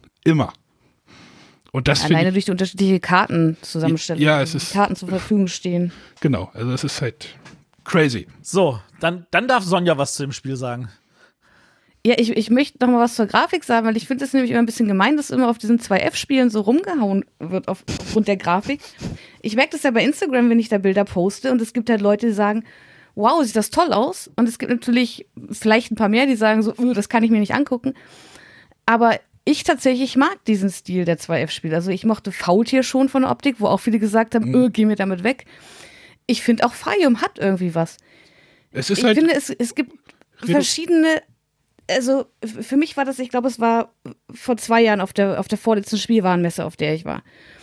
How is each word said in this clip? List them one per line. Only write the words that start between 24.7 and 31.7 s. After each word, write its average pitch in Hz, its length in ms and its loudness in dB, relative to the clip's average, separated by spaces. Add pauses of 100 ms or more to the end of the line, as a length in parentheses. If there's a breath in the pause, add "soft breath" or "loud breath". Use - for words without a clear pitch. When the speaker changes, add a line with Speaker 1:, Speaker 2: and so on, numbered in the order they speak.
Speaker 2:
natürlich 240 540 -2 (260)
vielleicht 220 400 2
ein 214 40 -4
paar 214 120 0
mehr, 240 200 2
die 247 100 2
sagen 220 260 2
so, 214 160 -2
„Öh, 247 140 2
das 208 160 -2
kann 226 140 2
ich 226 80 2
mir 220 80 4
nicht 202 140 -2
angucken.“ 262 400 -2 (920 loud breath)
Aber 226 340 4 (240)
ich - 200 0
tatsächlich 262 520 0
mag 320 300 2
diesen 196 240 0
Stil 180 340 -4
der 170 140 0
zwei 156 240 -4
F 156 100 -4
Spiele. 160 240 -4